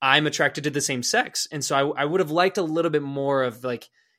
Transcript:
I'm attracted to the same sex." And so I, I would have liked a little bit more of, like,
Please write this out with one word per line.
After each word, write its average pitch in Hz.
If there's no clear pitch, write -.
I'm 147
attracted 143
to 147
the 143
same 131
sex." -
And 147
so 139
I, 135
I 143
would 165
have 156
liked 180
a 196
little 165
bit 151
more 139
of, 120
like, 123